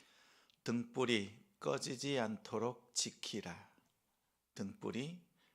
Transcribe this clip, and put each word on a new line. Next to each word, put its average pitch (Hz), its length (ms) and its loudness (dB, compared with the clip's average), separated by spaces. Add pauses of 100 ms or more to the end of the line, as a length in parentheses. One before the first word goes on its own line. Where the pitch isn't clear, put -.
(640)
등불이 117 760 2 (200)
꺼지지 139 600 0
않도록 110 760 -2
지키라. - 720 -4 (880)
등불이 110 680 -4 (340)